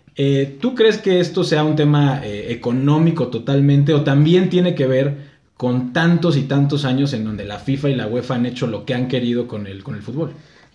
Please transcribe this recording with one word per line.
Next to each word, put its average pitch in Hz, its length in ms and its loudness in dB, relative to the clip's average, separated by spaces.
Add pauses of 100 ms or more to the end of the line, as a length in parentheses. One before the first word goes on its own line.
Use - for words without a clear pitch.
(160)
eh, 139 460 0
¿tú 247 120 -2
crees 220 220 4
que 180 240 2
esto 170 240 -2
sea 151 180 0
un 151 140 0
tema, 147 480 2
eh, 107 280 -8
económico 139 760 0
totalmente 139 640 2
o 139 100 4
también 156 460 4
tiene 180 260 2
que 135 120 0
ver 135 320 0 (400)
con 127 340 -2
tantos 165 460 2
y - 60 0
tantos 143 420 0
años 135 260 0
en 110 120 -4
donde 104 200 -8
la 104 140 -10
fifa 139 320 -2
y 131 40 0
la 113 120 -4
uefa 120 300 -4
han 120 100 0
hecho 120 200 -4
lo 104 200 -8
que 123 80 -4
han 123 140 -2
querido 120 380 -2
con 104 200 -10
el, 98 180 -14
con 110 100 -10
el 101 60 -10
fútbol? 139 300 -8 (440)